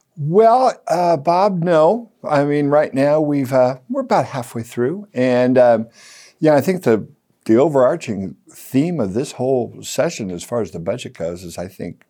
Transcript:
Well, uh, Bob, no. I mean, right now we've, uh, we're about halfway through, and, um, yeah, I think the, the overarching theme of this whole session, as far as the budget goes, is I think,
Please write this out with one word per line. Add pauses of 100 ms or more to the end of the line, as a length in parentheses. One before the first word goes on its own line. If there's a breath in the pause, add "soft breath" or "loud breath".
(160)
Well, (140)
uh,
Bob,
no. (100)
I
mean,
right
now
we've,
uh, (100)
we're
about
halfway
through,
and,
um, (500 loud breath)
yeah,
I
think
the, (380)
the
overarching (120)
theme
of
this
whole
session,
as
far
as
the
budget
goes,
is
I
think,